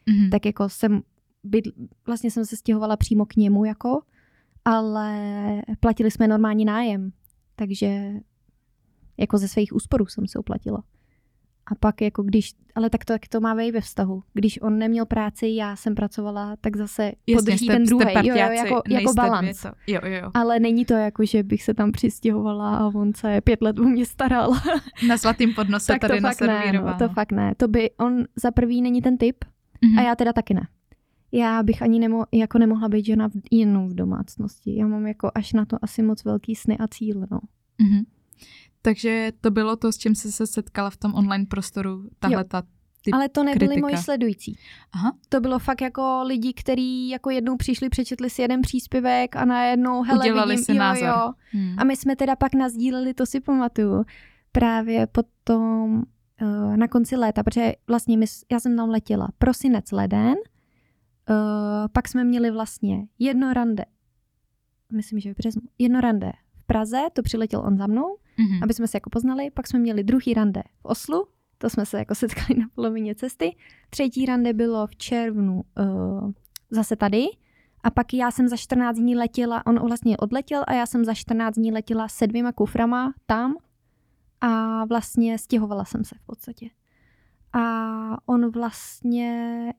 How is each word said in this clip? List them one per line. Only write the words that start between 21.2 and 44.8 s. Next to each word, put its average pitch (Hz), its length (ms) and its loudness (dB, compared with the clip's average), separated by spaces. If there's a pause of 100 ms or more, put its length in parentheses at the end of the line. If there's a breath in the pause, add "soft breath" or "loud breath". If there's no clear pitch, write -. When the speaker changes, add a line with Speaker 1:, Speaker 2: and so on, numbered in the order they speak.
Speaker 2:
že 208 180 2
bych 208 200 -2
se 214 100 0
tam 214 180 2
přistěhovala 208 840 -2
a 214 100 2
on 208 260 0
se 208 280 0
pět 220 200 2
let 214 180 0
o 233 40 4
mě 240 220 4
staral. 254 460 0 (280)
<laughs> - 280 -2
Speaker 1:
Na 233 100 4
zlatým 226 360 2
podnose 208 400 0
Speaker 2:
Tak - 80 0
to 220 60 2
Speaker 1:
tady 208 140 2
Speaker 2:
fakt 247 200 0
ne, 233 60 4
no, 220 60 2
Speaker 1:
naservírováno. 196 440 0
Speaker 2:
to - 160 2
fakt 208 180 -2
ne. 202 260 0
To 247 100 2
by 220 300 2
on 247 260 0 (120)
za 240 160 -2
prvý 240 300 2
není 247 200 2
ten 254 160 2
typ 240 280 0 (360)
Speaker 1:
Mhm. 226 180 8
Speaker 2:
a - 20 6
já 240 140 4
teda 233 180 2
taky 220 200 0
ne. 180 140 0 (640)
Já 226 320 2
bych 220 180 0
ani 233 180 4
nemo-, 226 340 0
jako 220 240 2
nemohla 220 320 4
být 208 160 0
žena 214 240 2
v, - 20 -4 (200)
jenom 208 360 4
v 180 60 -6
domácnosti. 196 840 -4
Já 214 120 0
mám 214 200 -2
jako 214 280 -4
až - 180 -2
na 214 120 2
to 220 160 -4
asi 220 220 -4
moc 214 200 0
velký 208 320 -4
sny 214 220 -2
a 220 100 -2
cíle, 202 440 -6
no. - 80 -4 (420)
Speaker 1:
Mhm. 208 220 6 (760 soft breath)
Takže 220 500 0 (100)
to 226 100 2
bylo 220 240 0
to, 226 160 0
s - 60 -8
čím 220 180 2
jsi 208 160 -8
se 220 160 -4
setkala 202 420 -6
v - 80 -12
tom 208 180 -2
online 196 300 0
prostoru, 196 640 -6 (100)
tahle 208 220 2
Speaker 2:
Jo. - 60 -4
Speaker 1:
ta 185 140 -4 (420)
typ 208 100 0
Speaker 2:
Ale 269 160 2
to 294 140 0
nebyli 285 240 2
Speaker 1:
kritika. 285 200 2
Speaker 2:
moji 277 100 0
sledující. 226 600 -4 (360 loud breath)